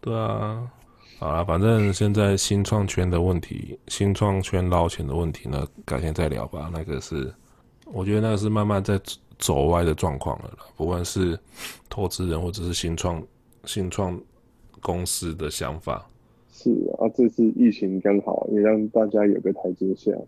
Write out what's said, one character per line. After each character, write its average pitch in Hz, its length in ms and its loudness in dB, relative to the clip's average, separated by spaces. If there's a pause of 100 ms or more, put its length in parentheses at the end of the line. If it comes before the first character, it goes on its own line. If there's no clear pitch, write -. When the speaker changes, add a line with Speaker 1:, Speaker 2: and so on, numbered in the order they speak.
Speaker 1:
对 117 120 -4
啊。 110 560 -4 (520)
好 76 120 -2
啦， 82 120 0
反 87 160 2
正 107 320 4
现 104 200 2
在 101 240 4
新 101 280 2
创 104 200 2
圈 92 240 0
的 85 120 2
问 87 200 2
题， - 460 -10
新 101 260 0
创 98 300 2
圈 90 260 0
捞 87 200 4
钱 80 180 -6
的 67 80 -4
问 82 160 0
题 - 180 -10
呢， 69 160 -2 (200)
改 - 160 -2
天 78 120 -2
再 80 160 0
聊 64 200 -4
吧。 80 260 -10
那 80 80 -6
个 67 180 -6
是， 65 320 -6 (540)
我 123 180 -6
觉 104 120 0
得 107 40 2
那 110 100 0
个 107 60 0
是 104 120 0
慢 107 180 2
慢 101 160 2
在 101 160 0
走， - 220 -10 (180)
走 69 300 2
歪 85 160 4
的 80 100 2
状 73 240 -2
况 69 240 -4
了 - 60 -12 (100)
啦。 - 80 -20 (100)
不 78 80 -4
管 87 200 -2
是 90 340 0 (500)
投 95 200 -4
资 92 180 -4
人 82 140 -2
或 87 100 -4
者 92 140 -8
是 87 100 -2
新 82 220 -2
创， 85 260 -2 (420)
新 95 240 -4
创 90 320 -2 (600)
公 87 260 -4
司 85 300 -4
的 78 140 -6
想 73 300 -6
法。 - 240 -6 (460)
Speaker 2:
是 - 220 0 (260)
啊， - 80 2 (100)
这 123 120 6
次 113 160 2 (120)
疫 120 140 8
情 95 300 -2
刚 101 220 4
好 - 280 -2
也 107 100 2
让 107 280 4
大 110 180 4
家 104 180 2
有 101 160 4
个 92 120 0
台 92 220 -2
阶 95 200 0
下。 - 160 -2 (180)